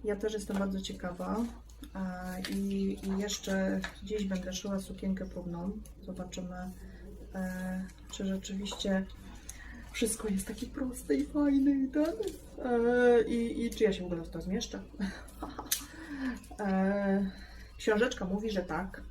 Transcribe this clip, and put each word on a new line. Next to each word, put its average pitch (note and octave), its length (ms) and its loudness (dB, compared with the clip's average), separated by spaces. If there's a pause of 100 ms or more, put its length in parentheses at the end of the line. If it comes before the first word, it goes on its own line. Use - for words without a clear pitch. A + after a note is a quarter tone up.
Ja G#3 120 0
też G#3+ 160 0
jestem G3+ 260 -2
bardzo F#3+ 220 2
ciekawa. F#3 560 -4 (580)
E, F#3 460 -4 (100)
i, G3 560 0
i F#3+ 120 0
jeszcze G3 600 0 (220)
dziś G3+ 220 -2
będę F#3 280 -2
szyła G3 260 -4
sukienkę F#3+ 480 -2
próbną. F3 440 -4 (320)
Zobaczymy, F3+ 680 -8 (640)
e, F#3 500 -4 (260)
czy - 160 -4
rzeczywiście G3 760 0 (880)
wszystko - 360 2
jest F#3+ 180 2
takie A3+ 200 -4
proste B3+ 480 -2
i C#4 120 2
fajne C#4+ 440 6
i C4+ 180 4
ten, D4+ 260 2 (500)
e, A#3+ 580 8
i, A#3 420 2
i A#3 60 2
czy - 140 4
ja G3 80 8
się F3+ 100 -2
w F3+ 40 -4
ogóle E3+ 160 -2
w D#3+ 60 -8
to E3 120 -6
zmieszczę. G3 420 -2
<laughs> - 80 -14 (1700)
E, G3 680 4 (480)
książeczka A3 460 2
mówi, G#3 260 -2
że F#3+ 120 2
tak. F3 480 -4